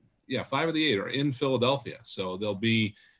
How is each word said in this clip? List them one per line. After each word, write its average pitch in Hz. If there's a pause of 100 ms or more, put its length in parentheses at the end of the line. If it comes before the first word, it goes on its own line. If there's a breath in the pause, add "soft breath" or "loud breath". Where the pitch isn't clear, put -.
(280)
yeah, 120
five 147
of 160
the 156
eight 98
are 98
in 139
Philadelphia. 127
So 92
they'll 104
be 110 (260 soft breath)